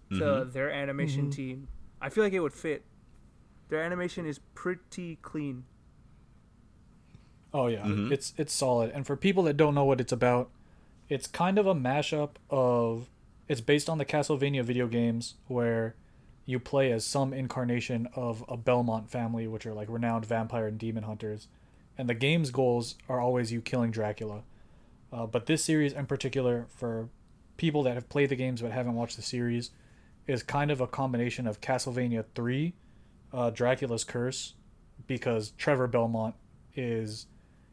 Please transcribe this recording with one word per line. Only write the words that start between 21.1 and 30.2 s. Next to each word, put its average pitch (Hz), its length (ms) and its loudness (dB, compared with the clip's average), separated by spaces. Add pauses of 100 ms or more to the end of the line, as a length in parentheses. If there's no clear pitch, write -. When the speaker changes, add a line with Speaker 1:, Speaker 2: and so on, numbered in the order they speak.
Speaker 3:
And 127 100 -2
the 120 60 0
game's 143 360 2
goals 120 440 2 (140)
are 127 120 0
always 123 320 2
you 117 80 -2
killing 117 300 0
Dracula. 107 520 -4 (720)
Uh, 117 140 -4
but 117 180 -2
this 156 180 2
series 151 300 4
in 143 140 -4
particular, 123 640 0
for 113 400 -6 (480)
people 151 240 2
that 123 120 2
have 120 140 -6
played 143 220 2
the 135 60 0
games 127 260 -2
but 113 100 -4
haven't 123 220 -2
watched 117 220 -4
the 110 60 -12
series, 120 480 -2 (560)